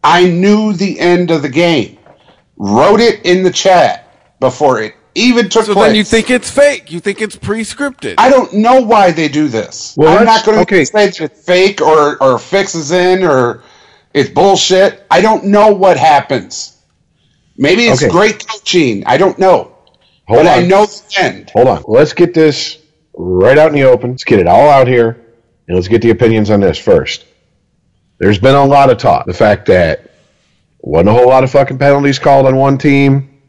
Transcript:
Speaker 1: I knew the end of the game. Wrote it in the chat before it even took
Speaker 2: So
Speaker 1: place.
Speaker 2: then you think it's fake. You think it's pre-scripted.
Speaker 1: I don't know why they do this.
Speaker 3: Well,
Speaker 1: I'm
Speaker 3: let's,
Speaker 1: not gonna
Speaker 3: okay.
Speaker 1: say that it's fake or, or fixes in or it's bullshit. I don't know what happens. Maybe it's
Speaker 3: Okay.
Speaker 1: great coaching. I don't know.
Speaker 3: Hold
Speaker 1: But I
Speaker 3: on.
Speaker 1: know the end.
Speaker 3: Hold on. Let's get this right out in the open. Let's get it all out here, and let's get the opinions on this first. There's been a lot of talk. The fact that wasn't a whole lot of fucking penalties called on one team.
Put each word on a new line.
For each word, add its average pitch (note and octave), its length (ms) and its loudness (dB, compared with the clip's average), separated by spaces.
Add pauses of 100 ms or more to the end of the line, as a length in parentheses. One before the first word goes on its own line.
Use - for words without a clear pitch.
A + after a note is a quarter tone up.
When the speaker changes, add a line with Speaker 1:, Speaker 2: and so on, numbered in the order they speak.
Speaker 1:
I F3 240 2
knew G#3 460 0
the F3+ 260 -6
end F3 300 0
of D#3 140 -2
the D3 60 -6
game. D#3 500 -2 (580)
Wrote C3+ 440 0
it A#3 220 -2
in F#3 200 0
the F3+ 80 0
chat - 880 -2
before B2+ 420 -2
it G#2+ 140 -12 (180)
even A#3 340 0
took A3 180 -2
Speaker 2:
So G#3 80 -4
Speaker 1:
place. G#3+ 160 2
Speaker 2:
then G#3+ 60 0
you G#3+ 80 0
think A3+ 280 -2
it's B3 180 -4
fake. C#4 420 -2
You E3+ 80 -12
think G3+ 220 -8
it's G#3+ 140 -10
pre-scripted. A3+ 800 -8
Speaker 1:
I B3 140 2
don't C4 220 0
know A#3+ 280 2
why G#3 300 2
they D#3 160 -4
do D3 200 -2
this. A2 480 -8
Speaker 3:
Well, D3+ 140 2
Speaker 1:
I'm G#3 160 2
Speaker 3:
let's, A#3 140 2
Speaker 1:
not - 60 -6
gonna G#3+ 160 2
Speaker 3:
okay. F3+ 240 0
Speaker 1:
say G#3 200 0
that F3+ 160 -6
it's - 240 -12
fake F#3 360 0
or, D3 400 0
or C3 180 0
fixes E3+ 520 -6
in F#3 320 0
or C3 400 -2 (500)
it's C#3+ 160 -2
bullshit. F#3 840 0
I F3 100 2
don't A3 240 -2
know G#3 260 2
what F#3 260 2
happens. C#3+ 800 -2 (800)
Maybe F3+ 280 0
it's C#3 160 0
Speaker 3:
Okay. A#2+ 100 0
Speaker 1:
great G#3 360 -2
coaching. C3 580 -4
I C3 120 0
don't F3+ 200 0
know. F#3 380 0 (520)
Speaker 3:
Hold B2 180 2
Speaker 1:
But - 20 2
I - 160 2
Speaker 3:
on. F3 40 -2
Speaker 1:
know G3 200 2
the - 160 -18 (160)
end. G#2+ 320 -6
Speaker 3:
Hold B2 160 2
on. E2 200 -4
Let's C3 260 0
get - 200 0
this D#3 460 -2 (340)
right F#2 440 0
out D#3 100 4
in D3+ 80 -2
the C#3 80 0
open. B2+ 280 0
Let's B2+ 120 -12
get A2 160 2
it E2+ 80 0
all A#2+ 220 4
out C3+ 180 4
here, A#2 340 0 (460)
and F2 80 -6
let's F#2 120 -2
get A2 140 0
the A#2 80 0
opinions A2 400 0
on G#2 100 2
this - 200 0
first. - 460 -2 (920)
There's G2 200 0
been C3 160 2
a C#3+ 100 2
lot C#3 260 4
of A#2 60 2
talk. F2+ 280 -2
The F2+ 80 -8
fact G#2 320 0
that F2 460 0 (680)
wasn't E2 300 0
a A2 40 2
whole B2 140 4
lot C3 160 4
of C3 80 -4
fucking C3+ 280 0
penalties C#3 400 0
called C#3 260 2
on C3+ 100 2
one C3+ 220 0
team. C#3 720 0